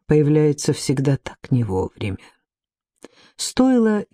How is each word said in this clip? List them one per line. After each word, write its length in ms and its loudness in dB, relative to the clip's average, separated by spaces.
появляется 680 2
всегда 420 -2
так 340 -12
не 140 0
вовремя? 540 -6
Стоило 760 2